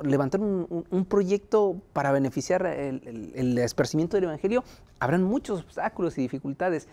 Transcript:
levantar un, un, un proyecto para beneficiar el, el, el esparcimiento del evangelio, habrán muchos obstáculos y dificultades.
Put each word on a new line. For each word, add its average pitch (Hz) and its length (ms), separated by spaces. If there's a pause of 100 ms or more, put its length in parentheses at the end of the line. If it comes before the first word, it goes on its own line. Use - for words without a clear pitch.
levantar 139 380
un, 196 300
un, 170 200
un 185 160
proyecto 202 760 (100)
para 139 220
beneficiar 139 520
el, 139 400
el, 113 300
el 127 220
esparcimiento 151 580
del 190 80
evangelio, 196 400 (360)
habrán 160 240
muchos 202 380
obstáculos 175 560
y 139 40
dificultades. 139 720